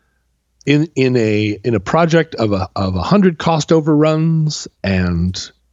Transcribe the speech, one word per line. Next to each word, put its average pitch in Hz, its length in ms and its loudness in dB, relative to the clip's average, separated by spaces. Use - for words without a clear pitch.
in, 147 300 2
in 131 200 2
a, 107 480 0
in 120 120 -2
a 101 40 0
project 160 560 0
of 110 160 -2
a, 95 240 -2
of 95 200 -2
a 90 60 -4
hundred 185 360 2
cost 165 340 -2
overruns 156 960 0
and, 90 680 -2